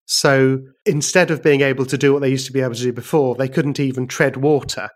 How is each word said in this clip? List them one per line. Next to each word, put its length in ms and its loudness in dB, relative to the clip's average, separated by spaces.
So 560 2
instead 460 0
of 120 -4
being 200 4
able 240 0
to 120 -4
do 140 4
what 80 2
they 100 0
used 160 -2
to 60 -14
be 80 -2
able 140 -2
to 80 -8
do 100 -2
before, 420 0
they 140 -2
couldn't 320 -2
even 260 -4
tread 300 0
water. 600 -2